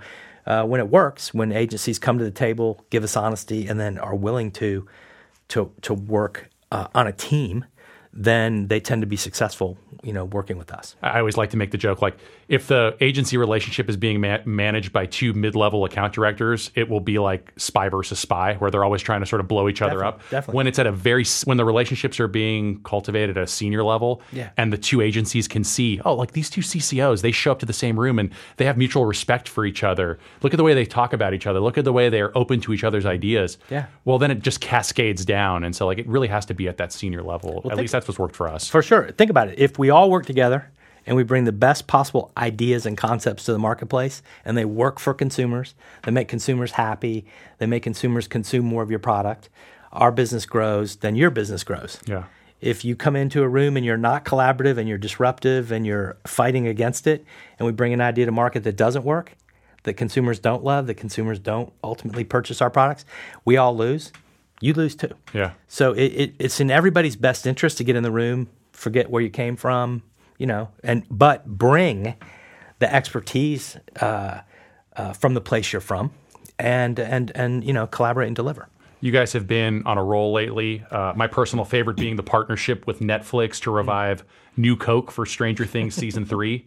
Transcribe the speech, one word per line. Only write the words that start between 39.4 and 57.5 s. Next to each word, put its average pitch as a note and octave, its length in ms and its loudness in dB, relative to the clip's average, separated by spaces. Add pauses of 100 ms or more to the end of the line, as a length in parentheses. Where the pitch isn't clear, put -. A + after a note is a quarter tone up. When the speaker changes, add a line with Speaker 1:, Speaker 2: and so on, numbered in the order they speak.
Speaker 1:
it. F#2+ 100 -10
If C#3 220 4
we C3+ 100 4
all F3+ 220 8
work F3+ 160 0
together B2+ 420 2 (380)
and A#2+ 80 2
we B2+ 80 6
bring B2 220 2
the A2+ 60 2
best B2 360 4
possible - 480 2
ideas A#2+ 500 0
and G#2 120 -4
concepts A2 480 -2
to A#2+ 80 2
the G#2+ 60 0
marketplace, B2 640 -2 (220)
and A2+ 140 -2
they A2+ 80 0
work A#2 340 0
for C#3 140 0
consumers, B2+ 640 -4 (280)
they A2+ 80 -2
make A#2+ 160 0
consumers B2 440 -2
happy, A2 540 -2 (340)
they A2+ 60 -2
make A#2 180 0
consumers A#2 440 -2
consume A#2+ 380 -2
more A#2 180 -2
of G#2+ 60 -6
your A2 100 -2
product, G2+ 500 -2 (420)
our A#2+ 200 6
business A#2 340 0
grows, G#2+ 520 0
then G#2+ 180 -2
your D#3 140 6
business G#2 340 -4
grows. - 420 -10
Speaker 2:
Yeah. F#2+ 180 -6 (360)
Speaker 1:
If A#2 240 -2
you A#2+ 120 -2
come C#3+ 200 0
into C#3 280 2
a C3 40 2
room C#3 300 2
and B2 80 0
you're A#2 120 2
not A#2+ 280 2
collaborative C3 520 2
and A2+ 120 -2
you're G#2 80 -2
disruptive B2 760 0
and A2+ 140 -2
you're G2+ 400 -4
fighting B2 420 0
against A2+ 400 -2
it, D#3 160 0 (360)